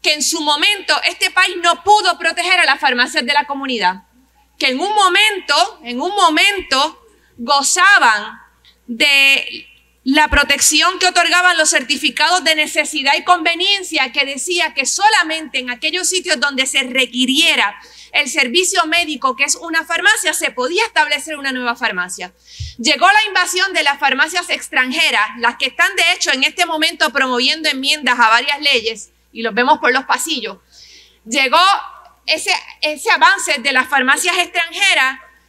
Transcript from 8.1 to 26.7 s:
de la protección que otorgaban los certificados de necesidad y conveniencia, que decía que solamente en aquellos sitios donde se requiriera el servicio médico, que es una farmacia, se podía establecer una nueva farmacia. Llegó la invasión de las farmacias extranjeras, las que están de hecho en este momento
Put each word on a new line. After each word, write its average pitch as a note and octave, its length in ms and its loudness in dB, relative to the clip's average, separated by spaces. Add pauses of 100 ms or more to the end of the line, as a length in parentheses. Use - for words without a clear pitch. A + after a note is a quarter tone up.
de C#4 800 2 (360)
la D4 260 2
protección D4+ 680 2
que F4+ 80 0
otorgaban F4 520 4
los D#4 120 2
certificados D4+ 760 0
de D#4 120 2
necesidad D4+ 600 -2
y - 60 -6
conveniencia, F4 880 0
que C#4+ 140 -2
decía D#4+ 480 -4
que C4 140 -4
solamente D#4+ 720 0
en B3+ 100 -8
aquellos D#4 400 -4
sitios F4 300 -2
donde C4+ 260 0
se C4+ 160 -2
requiriera B3+ 1000 0 (320)
el C#4+ 160 -2
servicio E4+ 600 0
médico, D4+ 480 -2
que C#4 80 -2
es D4+ 120 -2
una E4 300 -6
farmacia, F4+ 480 0
se D#4 160 -4
podía E4 360 -2
establecer D4 520 -2
una C#4 140 -6
nueva B3 240 -4
farmacia. F#3 580 -6 (460)
Llegó C#4+ 260 2
la G#4 220 4
invasión F#4 460 -2
de D#4+ 100 -2
las C#4+ 160 0
farmacias D4+ 500 -2
extranjeras, C4+ 720 -2 (160)
las A#3 200 0
que C4+ 100 -4
están F4 280 0
de F4+ 200 2
hecho E4+ 160 -2
en C4+ 140 0
este F4 200 0
momento D#4+ 460 -2